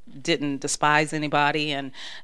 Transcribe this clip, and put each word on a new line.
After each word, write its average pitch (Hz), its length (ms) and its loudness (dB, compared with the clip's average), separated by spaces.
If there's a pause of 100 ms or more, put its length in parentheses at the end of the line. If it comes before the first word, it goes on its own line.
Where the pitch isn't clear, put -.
(220)
didn't 143 360 0
despise 151 560 2
anybody. 151 580 2
And, 139 200 -4 (320)